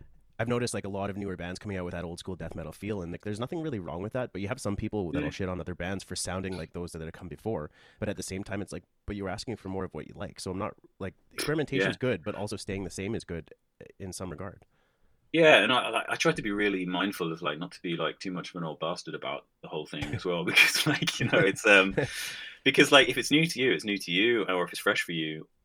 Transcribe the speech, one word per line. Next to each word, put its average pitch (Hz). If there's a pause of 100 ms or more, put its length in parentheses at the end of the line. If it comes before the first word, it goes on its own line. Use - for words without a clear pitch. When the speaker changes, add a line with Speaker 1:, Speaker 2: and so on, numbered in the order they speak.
(380)
Speaker 1:
I've 113
noticed, 120
like, 101
a 101
lot 101
of 98
newer 98
bands 87
coming 98
out 90
with 87
that 87
old 85
school 95
death 82
metal 80
feel, 101
and, 85
like, -
there's 104
nothing 127
really 147
wrong 85
with 110
that, 127
but 95
you 98
have 127
some 104
people 104
that'll 147
Speaker 2:
Yeah. -
Speaker 1:
shit 92
on 90
other 85
bands 92
for -
sounding 92
like 82
those 87
that 80
have 80
come -
before. 90 (280)
But 110
at 98
the 92
same 95
time, 101
it's 95
like, 90 (240)
but 104
you 98
were 95
asking 101
for -
more 95
of 90
what 78
you -
like. -
So 95
I'm 92
not, 101 (240)
like, 95 (180)
experimentation 139
Speaker 2:
Yeah. -
Speaker 1:
is -
good, 110
but 104
also 104
staying 98
the 87
same 95
is 85
good 82 (480)
in 92
some 92
regard. 90 (720)
Speaker 2:
Yeah, 156
and 107
I, 117
I, 113
I -
try -
to -
be 107
really 101
mindful 90
of, 80
like, 76
not 85
to -
be, 85
like, 80
too 95
much 87
of -
an 87
old 80
bastard 82
about 71 (160)
the -
whole 78
thing 73
as 95
well, 87
<laughs> -
because, -
like, -
you 139
know, 117
it's, 98
um, 98
Speaker 1:
<laughs> -
Speaker 2:
because, 143
like, 131
if 127
it's 120
new 156
to 165
you, 127
it's -
new 104
to 90
you, 104
or 90
if 85
it's -
fresh 101
for -
you, 78 (180)